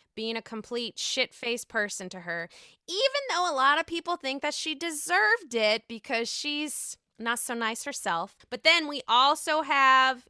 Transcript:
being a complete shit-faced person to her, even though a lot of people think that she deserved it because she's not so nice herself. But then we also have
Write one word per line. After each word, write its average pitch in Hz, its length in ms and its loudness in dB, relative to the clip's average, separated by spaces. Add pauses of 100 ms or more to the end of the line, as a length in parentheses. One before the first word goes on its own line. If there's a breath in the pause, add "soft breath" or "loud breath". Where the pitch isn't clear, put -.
(160)
being 226 220 -6
a 220 60 -6
complete 233 560 -8
shit-faced - 680 -4
person 202 400 -4
to 185 120 -12
her, 170 280 -6 (380 loud breath)
even 523 420 0
though 349 220 0
a 285 40 -4
lot 277 240 4
of 330 80 -4
people 339 300 -4
think 269 260 -6
that 294 100 -2
she - 220 -6
deserved 339 800 0
it 220 320 2
because 233 420 -4
she's - 680 -6 (220)
not 233 200 -2
so - 140 -4
nice 233 300 -4
herself. 190 520 -4 (140)
But 247 140 -10
then 320 240 6
we 294 200 -6
also 294 540 4
have 262 680 4